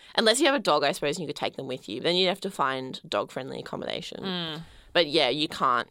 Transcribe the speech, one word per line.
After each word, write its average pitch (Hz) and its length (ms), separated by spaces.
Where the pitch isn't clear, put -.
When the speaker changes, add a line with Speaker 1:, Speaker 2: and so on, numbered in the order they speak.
Speaker 1:
Unless 226 240
you 320 60
have 277 80
a 269 60
dog, 151 240
I 143 80
suppose, 143 240
and 185 60
you 147 60
could 147 80
take - 200
them 135 100
with 127 220
you. 110 120
Then 160 140
you'd 185 140
have 185 140
to 196 80
find 131 580
dog-friendly 131 520
accommodation. - 640
Speaker 2:
Mm. 165 380
Speaker 1:
But, 170 140
yeah, 147 220
you 147 180
can't 123 440